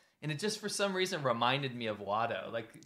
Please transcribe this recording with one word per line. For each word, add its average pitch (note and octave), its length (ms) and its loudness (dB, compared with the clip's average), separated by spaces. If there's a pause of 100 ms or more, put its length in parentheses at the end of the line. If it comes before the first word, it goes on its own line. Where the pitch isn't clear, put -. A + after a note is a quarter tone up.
(220)
And D3 100 -4
it D3 60 -2
just, G#3 220 -2
for G#3 100 -4
some G3+ 240 0
reason, F#3 300 0
reminded B2 520 4
me A#2 120 -4
of G2+ 140 -2
Watto. G#2 520 0
Like, A#2 140 -4 (180)